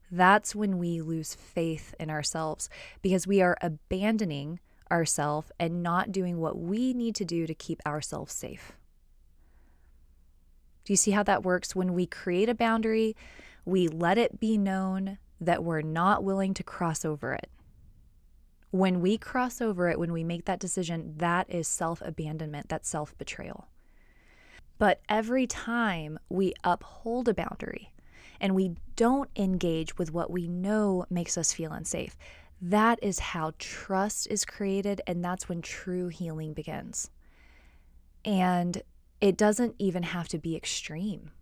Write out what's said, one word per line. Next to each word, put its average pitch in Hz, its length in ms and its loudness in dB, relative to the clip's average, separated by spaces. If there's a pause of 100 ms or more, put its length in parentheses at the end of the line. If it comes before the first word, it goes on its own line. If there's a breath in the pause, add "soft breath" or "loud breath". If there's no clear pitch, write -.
(100)
That's 185 440 6
when 202 240 0
we 170 220 -2
lose 160 340 -4
faith - 640 -4
in 160 100 -6
ourselves, 156 580 -4 (340 loud breath)
because 185 240 2
we 196 140 6
are 180 200 6
abandoning 175 960 -2 (320 soft breath)
ourselves 151 680 2
and 170 240 0
not 175 280 0
doing 180 280 0
what 160 200 -2
we 214 340 0
need 233 240 -2
to 202 80 -4
do 170 220 0
to 160 80 -4
keep - 320 -6
ourselves 147 460 -4
safe. - 400 -12 (2000)
Do - 80 -2
you 196 40 4
see 196 160 4
how 208 120 4
that 196 180 4
works? 180 320 0
When 185 200 2
we 175 120 2
create 185 420 0
a 240 60 2
boundary, 220 640 2 (480 loud breath)
we 180 240 4
let 170 300 2
it - 200 2
be 220 200 2
known 190 600 0 (220)
that 165 240 2
we're 160 180 0
not 165 400 2
willing 190 320 0
to - 80 -6
cross - 420 -2
over 147 280 -2
it. - 160 -6 (1200)
When 185 300 4
we 202 180 4
cross 254 420 -4
over 185 280 0
it, 165 120 0
when 170 120 -2
we 165 120 -2
make 170 220 -4
that 185 120 0
decision, 165 600 -4
that 175 300 2
is 165 200 -4
self-abandonment, 156 1000 -6
that's - 200 -6
self-betrayal. - 800 -8 (1080 soft breath)
But 208 300 6
every 226 380 2
time 190 720 -2 (100)
we 185 260 2 (100)
uphold 233 640 0
a 208 60 6
boundary - 580 -8 (480 loud breath)
and 190 160 2
we 190 180 2 (220)
don't 254 400 4
engage 175 600 0
with 160 160 -2
what 170 200 -2
we 175 160 -4
know 190 600 0
makes 175 300 -2
us 165 140 2
feel 160 180 -6
unsafe, - 460 -6 (440 loud breath)
that 214 400 6
is 196 200 -2
how 160 400 -4
trust - 640 -2
is - 180 0
created, 196 640 -2
and 175 180 -2
that's 185 240 -4
when 170 140 -4
true 180 460 -6
healing 156 440 -6
begins. 151 600 -8 (1120 soft breath)
And 180 580 2 (380)
it 190 160 6
doesn't 214 420 4
even 180 240 0
have 170 280 -6
to 165 80 -4
be 160 180 -4
extreme. - 720 -6 (120)